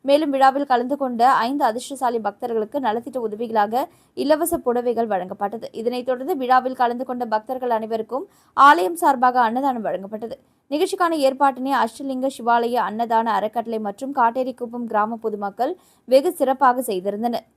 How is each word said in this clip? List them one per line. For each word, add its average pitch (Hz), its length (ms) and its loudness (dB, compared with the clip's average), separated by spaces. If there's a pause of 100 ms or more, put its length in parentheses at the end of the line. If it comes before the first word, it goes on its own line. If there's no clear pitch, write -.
மேலும் 285 280 4
விழாவில் 269 380 4
கலந்து 254 300 2
கொண்ட 240 200 -2 (260)
ஐந்து 285 220 -2
அதிர்ஷ்டசாலி 240 580 -4
பக்தர்களுக்கு 220 580 -4
நலத்திட்ட 233 420 -4
உதவிகளாக 220 560 -2 (400)
இலவச 311 420 2
புடவைகள் 240 480 0
வழங்கப்பட்டது. 196 540 -6 (140)
இதனைத் 247 280 -4
தொடர்ந்து 262 320 -2
விழாவில் 254 400 2
கலந்து 240 280 0
கொண்ட 247 160 -6 (100)
பக்தர்கள் 247 420 -2
அனைவருக்கும் 220 480 -6 (420)
ஆலயம் 349 360 4
சார்பாக 254 440 4
அன்னதானம் 240 400 -2
வழங்கப்பட்டது. 208 500 -8 (340)
நிகழ்ச்சிக்கான 349 440 0 (120)
ஏற்பாட்டினை 269 460 2 (100)
அஷ்டலிங்க 262 520 -4
சிவாலய 233 420 0 (120)
அன்னதான 226 480 0
அறக்கட்டளை 220 500 -4
மற்றும் 262 320 -8
காட்டேரிக்குப்பம் 240 720 -2
கிராம 220 340 0
பொதுமக்கள் 208 480 -4 (340)
வெகு 277 240 4 (100)
சிறப்பாக 254 500 4
செய்திருந்தனர். 202 640 -4